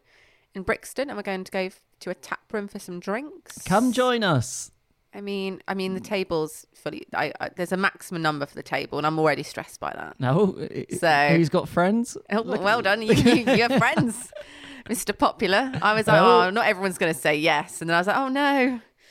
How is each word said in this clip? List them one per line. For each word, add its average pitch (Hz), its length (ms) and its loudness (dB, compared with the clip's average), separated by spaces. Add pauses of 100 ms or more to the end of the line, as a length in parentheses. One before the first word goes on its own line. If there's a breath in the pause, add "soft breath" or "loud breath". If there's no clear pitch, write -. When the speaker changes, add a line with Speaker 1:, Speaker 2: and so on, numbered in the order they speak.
(540 soft breath)
Speaker 1:
in 196 80 -8
Brixton, - 460 -4
and 208 80 -10
we're 202 60 -8
going 190 220 -6
to - 80 -18
go 190 80 -2
f-, 185 200 -8 (200)
to 180 100 -8
a 180 40 -6
tap - 380 -12
room 208 160 -6
for 208 100 -16
some 180 220 -12
drinks. 277 640 -10
Speaker 2:
Come 233 300 2
join 247 300 0
us. 156 480 0 (440)
Speaker 1:
I 208 60 -14
mean, 196 480 -6
I 190 60 -2
mean, 190 180 -2
the - 80 -6
table's 175 760 -4
fully, - 380 -10
I, 139 260 -2
I, - 160 -6
there's 180 180 -6
a 185 40 0
maximum 185 460 -4
number 151 240 -2
for - 80 -14
the - 80 -12
table, - 340 -6
and 147 100 -2
I'm 156 120 0
already 151 240 2
stressed - 360 -14
by - 160 -6
that. - 240 -14
Speaker 2:
No, 170 400 2
i-, - 280 -10 (100)
Speaker 1:
So 147 400 4
Speaker 2:
who's 165 140 4
got 147 180 0
friends? 208 480 0 (140)
Speaker 1:
Oh, 208 100 0
Speaker 2:
Look 208 220 -4
Speaker 1:
well 208 160 2
Speaker 2:
at 233 60 -2
Speaker 1:
done. 208 180 0
You, 220 100 4
you, 247 220 6 (100)
you 233 240 4
have 240 40 -2
Speaker 2:
<laughs> 269 60 4
Speaker 1:
friends, 220 540 0 (560 loud breath)
Mister - 240 -4
Popular. 208 580 0 (120)
I 208 100 4
was 214 140 0
like, 214 160 6
Speaker 2:
Oh. 180 240 8
Speaker 1:
"Oh, 185 40 0
not 220 160 0
everyone's 190 300 0
gonna 165 160 2
say 151 240 0
yes." 151 460 0
And 165 80 -4
then 170 40 2
I 170 60 4
was 180 60 -2
like, 202 100 2
"Oh, 269 120 -2
no, 269 520 2 (300 soft breath)